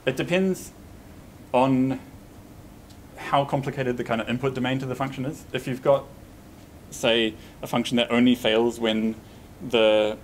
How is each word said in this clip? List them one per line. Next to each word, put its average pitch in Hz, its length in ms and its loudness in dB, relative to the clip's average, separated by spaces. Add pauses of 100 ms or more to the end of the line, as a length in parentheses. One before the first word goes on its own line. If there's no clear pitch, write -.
It 131 100 0
depends 185 580 -2 (800)
on 131 440 2 (1160)
how 143 300 0
complicated 135 500 -4
the 123 80 -6
kind 113 160 -2
of 107 80 -6
input 127 240 -2
domain 131 280 -2
to 135 40 -8
the 127 100 -6
function 135 300 -6
is. - 180 -8 (120)
If 123 120 -6
you've 127 140 -6
got, 139 240 2 (840)
say, 113 420 2 (300)
a 123 40 -10
function 120 300 -2
that 117 140 0
only 120 240 6
fails 113 440 2
when 110 360 0 (560)
the 107 540 4